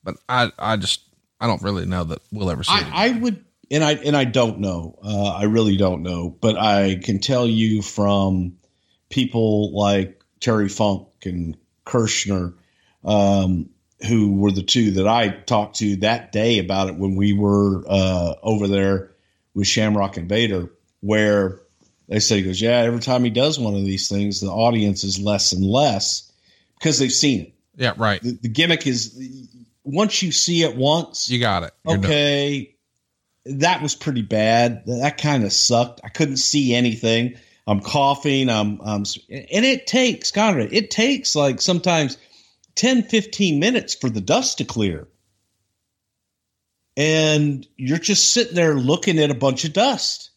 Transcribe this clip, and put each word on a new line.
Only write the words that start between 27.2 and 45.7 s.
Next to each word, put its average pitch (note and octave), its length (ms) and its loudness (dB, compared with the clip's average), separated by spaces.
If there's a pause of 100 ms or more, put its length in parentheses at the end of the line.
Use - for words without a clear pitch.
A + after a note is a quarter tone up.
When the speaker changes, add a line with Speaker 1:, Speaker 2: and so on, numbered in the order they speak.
Speaker 2:
it." - 120 -18 (220)
Speaker 1:
Yeah, B2 200 -2
right. G#2 240 0
Speaker 2:
The, A#2+ 120 -4
the A#2+ 160 -8
gimmick D#3+ 400 0
is A#2+ 280 -4 (680)
once F#3+ 380 0
you F3 100 -2
see E3+ 300 0
it C3 140 0
once, D3 520 0
Speaker 1:
You A#2+ 120 -2
got G2+ 220 0
it. E2 100 -12 (120)
You're D#3+ 120 0
done. G2 80 0
Speaker 2:
okay, C#3+ 720 0 (720)
that D3 360 0
was D3 120 -4
pretty C3 280 -4
bad. A2 640 2
That, A#2+ 140 -4
that D3 180 -2
kinda C3+ 320 0
sucked. A#2+ 540 0
I - 40 -14
couldn't C#3+ 300 -2
see C3+ 360 0
anything. A#2+ 600 0 (320)
I'm G#2 140 2
coughing. C#3 680 0
I'm, G#2 340 -2
I'm G#2 200 -4
s-, - 160 -8 (100)
and F3 360 -2
it C4 220 0
takes, B3 440 0
Conrad, F#3+ 420 0
it G3+ 180 -2
takes, B3+ 460 0
like, C#3 240 0
sometimes E3 580 0 (560)
ten, B3 280 2
fifteen G3+ 580 0
minutes A3+ 340 0
for B2+ 160 -4
the A2 100 -4
dust D#3+ 380 0
to C3+ 60 -4
clear. F#2+ 420 -4 (1900)